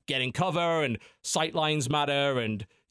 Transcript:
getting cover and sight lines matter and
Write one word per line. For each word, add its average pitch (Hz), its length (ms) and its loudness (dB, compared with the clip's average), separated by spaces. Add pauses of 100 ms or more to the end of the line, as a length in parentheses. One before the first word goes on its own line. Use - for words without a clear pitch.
getting 131 260 -2
cover 170 500 0
and 120 160 0 (240)
sight - 320 -2
lines 151 340 0
matter 143 520 2
and 110 260 -4 (240)